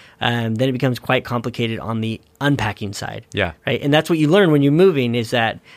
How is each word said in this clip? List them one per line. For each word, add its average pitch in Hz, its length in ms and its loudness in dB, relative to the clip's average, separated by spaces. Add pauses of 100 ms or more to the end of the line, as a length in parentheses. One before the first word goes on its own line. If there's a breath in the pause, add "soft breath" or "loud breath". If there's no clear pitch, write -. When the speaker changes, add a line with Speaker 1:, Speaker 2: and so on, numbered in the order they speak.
(200 loud breath)
Speaker 1:
um, 117 360 -2
then 131 120 0
it 135 60 0
becomes 127 260 -2
quite - 240 0
complicated 117 560 -6
on 110 220 -6
the 110 180 -4 (220)
unpacking 110 520 -2
side. - 380 -10
Speaker 2:
Yeah. 92 220 -2 (120)
Speaker 1:
Right? 127 160 -2
And 143 120 2
that's 156 160 2
what 165 100 2
you 151 80 2
learn 180 240 4
when 147 120 4
you're 143 80 4
moving 147 440 4
is 113 140 -4
that, 113 300 -2 (180 loud breath)